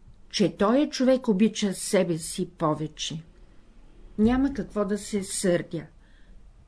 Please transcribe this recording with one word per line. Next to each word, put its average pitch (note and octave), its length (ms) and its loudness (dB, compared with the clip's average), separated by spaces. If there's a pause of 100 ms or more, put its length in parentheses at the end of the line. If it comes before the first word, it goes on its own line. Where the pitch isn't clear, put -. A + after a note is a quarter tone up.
(300)
че - 280 0
тоя B3+ 320 2
човек C4 380 2
обича G#3+ 460 2
себе F3 440 0
си F3 320 -6
повече. D3+ 720 -4 (920)
Няма B3+ 360 2
какво G#3 320 -4
да G3+ 120 -2
се G3+ 260 -6
сърдя. F3 640 -2 (840)